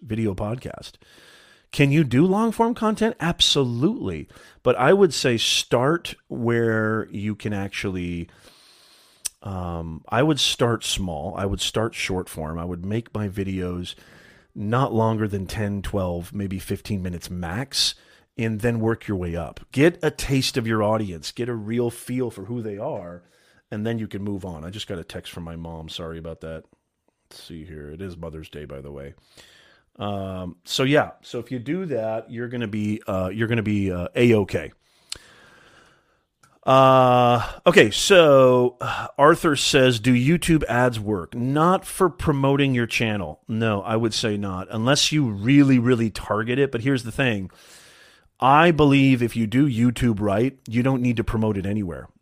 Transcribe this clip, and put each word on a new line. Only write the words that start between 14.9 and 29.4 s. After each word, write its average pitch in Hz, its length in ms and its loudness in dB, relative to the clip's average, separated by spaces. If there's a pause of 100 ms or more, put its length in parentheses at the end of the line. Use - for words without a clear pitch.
longer 110 340 0
than 95 200 -6
ten, 101 340 -4
twelve, 90 500 -4
maybe 95 280 -6
fifteen 98 420 -6
minutes 87 260 -8
max, 90 680 -4 (420)
and 113 240 -2
then 117 180 0
work 110 280 -2
your 101 100 -2
way 87 180 -4
up. 80 240 -8 (120)
Get 151 320 4
a 151 80 2
taste - 460 -2
of 113 100 -2
your 110 160 2
audience. 104 480 -2
Get 120 180 -6
a 120 60 -6
real 117 340 -2
feel 123 400 -6
for 98 160 -14
who 120 160 -8
they 104 160 -8
are, 98 460 -10 (480)
and 107 120 -6
then 117 140 -2
you 110 100 -6
can 101 160 -10
move 101 220 -6
on. 80 180 -12
I 85 60 -12
just 104 160 -12
got 92 140 -10
a 80 40 -12
text - 300 -14
from 87 100 -12
my 82 120 -12
mom. 82 340 -12
Sorry 82 300 -12
about 82 220 -14
that. 80 240 -14 (640)
Let's - 120 -20
see 82 220 -16
here. 76 240 -14
It 80 100 -14
is 92 160 -10
Mother's 80 340 -12
Day, 73 160 -14
by 69 140 -14
the 71 120 -14
way. 71 240 -14 (800)